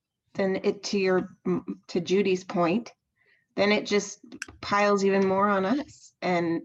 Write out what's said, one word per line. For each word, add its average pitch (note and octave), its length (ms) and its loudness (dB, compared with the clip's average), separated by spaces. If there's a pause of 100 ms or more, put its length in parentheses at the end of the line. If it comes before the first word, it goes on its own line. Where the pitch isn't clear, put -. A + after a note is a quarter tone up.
(340)
then G3 280 0
it, G3+ 220 -2
to G#3 140 -2
your, F#3 320 2 (140)
m-, F3+ 440 -4
to F#3 120 -4
Judy's F#3 440 0
point, F3+ 480 -2 (640)
then G3+ 160 2
it G#3 140 -2
just G3+ 340 -2 (400)
piles G3+ 440 2
even G3 220 4
more G3 220 2
on G3 160 2
us. - 480 -4 (100)
And E3+ 420 -2